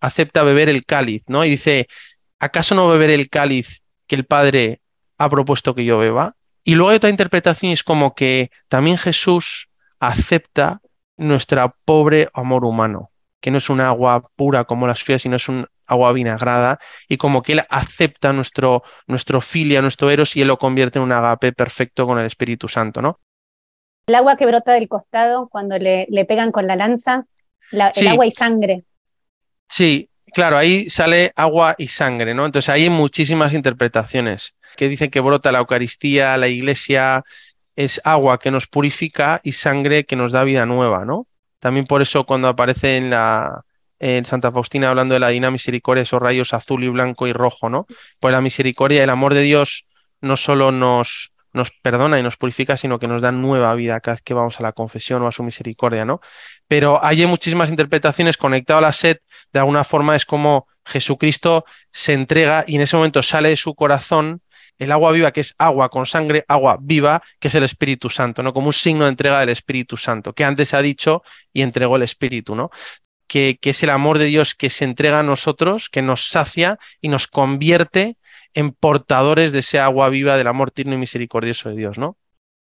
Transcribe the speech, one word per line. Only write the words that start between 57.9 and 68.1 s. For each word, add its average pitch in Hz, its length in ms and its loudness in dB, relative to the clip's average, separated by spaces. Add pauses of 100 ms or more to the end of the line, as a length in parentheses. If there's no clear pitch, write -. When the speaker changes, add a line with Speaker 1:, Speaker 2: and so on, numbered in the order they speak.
Speaker 1:
conectado 135 420 0
a - 20 4
la 156 100 4
sed, 165 260 0 (360)
de 139 60 0
alguna 143 240 2
forma 151 320 2
es 139 100 -2
como 147 420 0 (160)
Jesucristo 151 800 -2 (280)
se - 220 -2
entrega 151 540 2
y 147 80 -2
en 143 60 2
ese 147 160 0
momento 151 240 2
sale 156 280 0
de 156 80 2
su - 180 -8
corazón 151 640 0 (400)
el 139 100 -4
agua 156 200 4
viva, 160 200 2
que 151 100 -4
es - 180 -10
agua 135 300 2
con 127 180 -6
sangre, 151 400 -2
agua 135 340 2
viva, 147 400 2 (180)
que 147 100 -4
es 147 60 0
el 147 80 2
Espíritu 131 460 -4
Santo, 123 320 -4